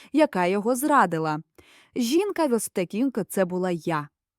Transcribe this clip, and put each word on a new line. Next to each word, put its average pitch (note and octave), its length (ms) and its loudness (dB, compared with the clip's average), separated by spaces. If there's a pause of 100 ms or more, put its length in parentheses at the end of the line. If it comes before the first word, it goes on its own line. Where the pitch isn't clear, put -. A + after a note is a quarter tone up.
(120)
яка C4+ 340 2
його G3+ 300 0
зрадила. F3 640 2 (560)
Жінка E4 500 0
Востекінко — A3+ 840 -2
це F#3+ 160 0
була F3+ 260 -2
я. D#3 380 -4 (300)